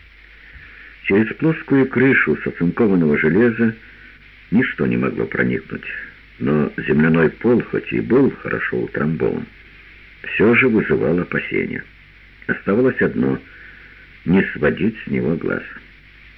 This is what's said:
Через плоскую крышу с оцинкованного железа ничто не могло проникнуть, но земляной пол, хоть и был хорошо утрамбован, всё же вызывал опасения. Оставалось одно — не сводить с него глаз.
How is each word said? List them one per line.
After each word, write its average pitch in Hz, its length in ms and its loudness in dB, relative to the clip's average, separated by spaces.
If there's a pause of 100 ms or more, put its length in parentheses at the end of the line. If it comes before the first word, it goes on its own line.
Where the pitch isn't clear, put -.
(1040)
Через 110 300 2
плоскую 143 540 2
крышу 127 500 2
с - 100 -8
оцинкованного 87 720 2
железа 113 580 2 (760)
ничто 90 360 0
не 60 80 0
могло 57 300 -2
проникнуть, - 580 -4 (560)
но 71 380 0
земляной 80 520 2
пол, 113 340 2
хоть - 280 -6
и 57 80 -2
был 120 320 2
хорошо - 460 -6
утрамбован, 62 680 -4 (800)
всё 117 320 2
же 127 140 4
вызывал 90 500 2
опасения. 50 640 -6 (640)
Оставалось 120 540 0
одно — 65 360 0 (880)
не 92 160 4 (120)
сводить - 500 0
с - 40 -12
него 67 280 -2
глаз. 50 280 -4 (760)